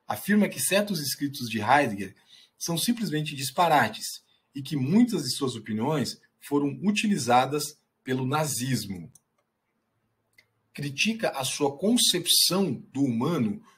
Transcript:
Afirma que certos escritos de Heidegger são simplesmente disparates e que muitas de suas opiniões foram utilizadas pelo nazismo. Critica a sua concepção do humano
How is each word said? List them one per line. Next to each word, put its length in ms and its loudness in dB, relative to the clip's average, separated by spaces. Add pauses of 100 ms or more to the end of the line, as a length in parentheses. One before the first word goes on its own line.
Afirma 420 2
que 100 -10
certos 400 0
escritos 500 -6
de 100 -4
Heidegger 560 2 (420)
são 200 -4
simplesmente 580 -2
disparates 880 0 (300)
e 80 -10
que 140 -8
muitas 480 2
de 120 -4
suas 200 -4
opiniões 640 -4 (200)
foram 420 -2
utilizadas 960 2 (260)
pelo 220 -2
nazismo. 840 -4 (1600)
Critica 560 -2
a 140 -4
sua 340 -2
concepção 960 2 (180)
do 100 -2
humano 600 0 (160)